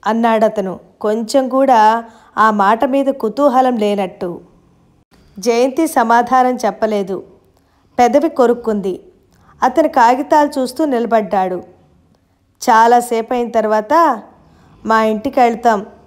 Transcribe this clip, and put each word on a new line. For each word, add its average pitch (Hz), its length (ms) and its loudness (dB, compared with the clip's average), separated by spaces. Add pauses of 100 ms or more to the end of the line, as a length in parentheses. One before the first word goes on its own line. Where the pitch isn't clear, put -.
అన్నాడతను, 214 720 -2 (200)
కొంచెం 226 480 -2
కూడా 233 560 2 (340)
ఆ 214 120 4
మాట 208 340 2
మీద 269 220 0
కుతూహలం 262 720 0
లేనట్టు. 202 640 -4 (960)
జయంతి 247 480 0
సమాధానం 247 800 2
చెప్పలేదు. 202 560 -4 (760)
పెదవి 254 300 2
కొరుక్కుంది. 226 720 -2 (600)
అతను 302 260 0
కాగితాలు 285 720 2
చూస్తూ 254 240 -4
నిలబడ్డాడు. 214 880 -2 (1000)
చాలాసేపయిన 233 800 2
తర్వాత, 214 720 0 (640)
"మా 220 160 0
ఇంటికి 220 380 -2
వెళ్తాం 226 460 0 (200)